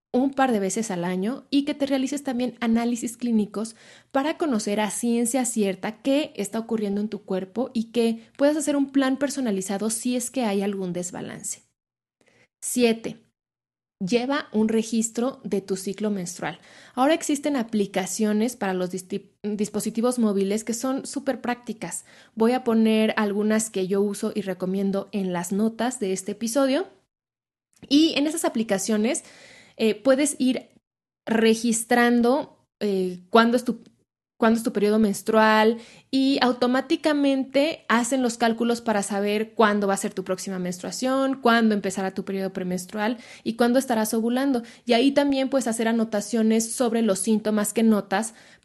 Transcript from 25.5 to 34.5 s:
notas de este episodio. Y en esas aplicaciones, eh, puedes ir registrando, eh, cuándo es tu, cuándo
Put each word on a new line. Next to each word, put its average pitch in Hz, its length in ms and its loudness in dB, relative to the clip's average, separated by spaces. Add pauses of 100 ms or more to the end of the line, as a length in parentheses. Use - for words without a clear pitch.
notas 226 480 -2
de 190 140 -2
este 190 180 -6
episodio. 269 560 0 (1000)
Y 302 300 4
en 285 80 2
esas 320 180 -2
aplicaciones, 220 800 0 (540)
eh, 220 160 2
puedes 269 460 2
ir 254 300 0 (580)
registrando, 240 1400 2 (140)
eh, 185 400 -2 (100)
cuándo 233 280 6
es 240 60 -2
tu, 226 200 -4 (560)
cuándo 226 180 4